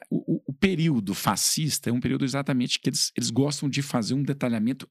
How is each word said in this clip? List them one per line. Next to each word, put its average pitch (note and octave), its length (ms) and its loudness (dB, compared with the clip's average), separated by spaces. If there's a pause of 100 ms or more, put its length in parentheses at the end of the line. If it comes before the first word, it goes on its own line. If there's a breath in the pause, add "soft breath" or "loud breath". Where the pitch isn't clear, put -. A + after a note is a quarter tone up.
(100)
o, - 240 0
o, - 120 -8
o C#3+ 60 -6
período D3+ 640 2
fascista - 720 0
é A#2 40 2
um B2 60 0
período C3+ 240 0
exatamente C3 560 0
que - 100 0
eles, - 260 -2
eles A#2+ 160 -2
gostam C#3+ 360 0
de C#3 140 0
fazer A#2+ 320 0
um C#3 80 0
detalhamento B2+ 680 -2